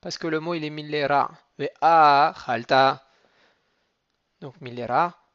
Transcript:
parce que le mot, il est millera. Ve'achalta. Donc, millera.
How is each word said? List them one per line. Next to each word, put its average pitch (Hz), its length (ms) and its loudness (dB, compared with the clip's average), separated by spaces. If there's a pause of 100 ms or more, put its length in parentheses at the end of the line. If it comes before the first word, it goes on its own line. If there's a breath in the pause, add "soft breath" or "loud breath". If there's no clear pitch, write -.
parce 175 160 -12
que 170 100 -10
le 156 120 -4
mot, 165 140 -8
il 160 100 -8
est 151 60 -8
millera. 147 600 -2 (260)
Ve'achalta. 139 1500 2 (1400)
Donc, 139 200 -18
millera. 123 540 -4 (200)